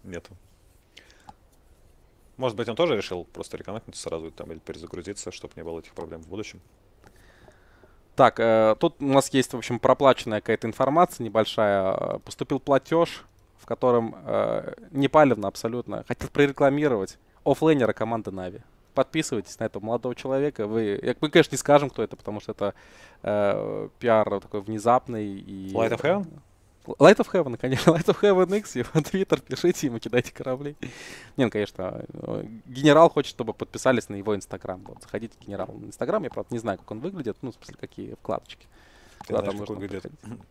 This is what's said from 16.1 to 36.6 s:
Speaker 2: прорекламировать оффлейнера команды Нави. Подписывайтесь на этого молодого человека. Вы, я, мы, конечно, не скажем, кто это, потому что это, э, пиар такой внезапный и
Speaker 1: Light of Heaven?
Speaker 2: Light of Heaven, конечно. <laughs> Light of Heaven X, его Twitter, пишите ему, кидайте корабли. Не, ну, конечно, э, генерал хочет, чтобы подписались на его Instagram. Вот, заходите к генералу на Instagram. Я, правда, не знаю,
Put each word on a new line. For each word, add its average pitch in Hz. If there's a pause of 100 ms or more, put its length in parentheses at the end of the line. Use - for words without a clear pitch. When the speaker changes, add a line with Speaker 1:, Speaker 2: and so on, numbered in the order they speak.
Speaker 2:
прорекламировать 139 (280)
оффлейнера 139
команды 110
Нави. 92 (340)
Подписывайтесь 135
на 113
этого 101
молодого 120
человека. 135
Вы, 107
я, -
мы, 156
конечно, 156
не 139
скажем, 143
кто 120
это, -
потому 104
что -
это, 101 (480)
э, 104 (100)
пиар 107
такой -
внезапный 110
и 95
Speaker 1:
Light 113
of 113
Heaven? 180 (580)
Speaker 2:
Light 175
of -
Heaven, 139
конечно. 131
<laughs> -
Light 165
of -
Heaven 185
X, -
его 120
Twitter, 160
пишите -
ему, 117
кидайте -
корабли. 143 (640)
Не, 135
ну, 107
конечно, 101
э, - (200)
генерал 147
хочет, -
чтобы 110
подписались 120
на 104
его 101
Instagram. 95
Вот, -
заходите 110
к -
генералу 98
на 107
Instagram. 151
Я, 127
правда, -
не 117
знаю, 107